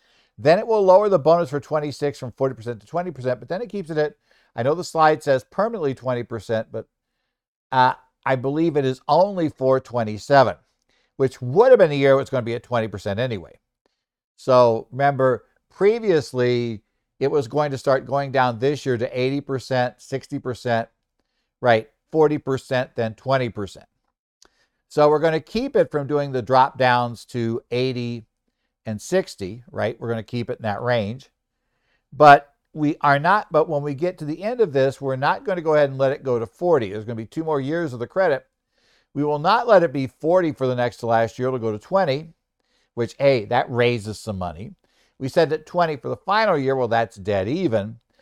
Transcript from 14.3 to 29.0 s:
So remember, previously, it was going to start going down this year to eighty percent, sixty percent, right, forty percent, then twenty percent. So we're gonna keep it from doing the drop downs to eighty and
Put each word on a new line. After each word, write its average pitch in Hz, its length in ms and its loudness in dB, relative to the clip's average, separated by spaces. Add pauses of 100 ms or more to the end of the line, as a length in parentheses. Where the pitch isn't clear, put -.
So 123 560 4
remember, 131 540 0 (240)
previously, 123 1120 0 (400)
it 139 100 0
was 143 160 0
going 147 240 -2
to 135 60 -6
start 131 280 -2
going 139 280 -4
down 127 260 0
this 135 260 -2
year 127 120 0
to 127 200 -6
eighty 135 220 -2
percent, 127 600 -4
sixty - 360 -10
percent, 117 520 -4 (720)
right, 117 280 4 (220)
forty 151 260 4
percent, 131 600 -4
then 113 160 -4
twenty 131 340 -2
percent. 104 400 -12 (1000)
So 151 180 4
we're 151 120 4
gonna 160 200 0
keep 247 380 -4
it 175 140 2
from 143 160 -4
doing 143 260 -2
the 127 80 -2
drop 127 360 2
downs 123 500 0
to 117 440 -6
eighty 120 540 -6 (640)
and 107 140 -6